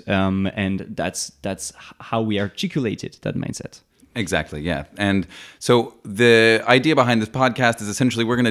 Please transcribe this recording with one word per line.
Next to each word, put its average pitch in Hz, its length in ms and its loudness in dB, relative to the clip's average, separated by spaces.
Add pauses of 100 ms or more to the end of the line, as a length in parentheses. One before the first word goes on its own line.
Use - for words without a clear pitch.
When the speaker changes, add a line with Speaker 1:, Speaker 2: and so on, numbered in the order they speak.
Speaker 1:
Um, 95 480 0
and 98 240 -4 (160)
that's, - 460 -6
that's - 340 -8
h-, - 240 -20
how 113 220 -4
we 107 180 0
articulated 113 840 -4
that - 120 -6
mindset. - 460 -10 (340)
Speaker 2:
Exactly, 78 460 -4
yeah. 76 240 -4 (120)
And 98 300 -2 (320)
so 120 340 2 (120)
the 113 600 6
idea 131 280 4
behind 120 260 2
this 107 80 -4
podcast 123 520 0
is 104 80 -8
essentially 117 340 0
we're 117 140 0
gonna 123 140 2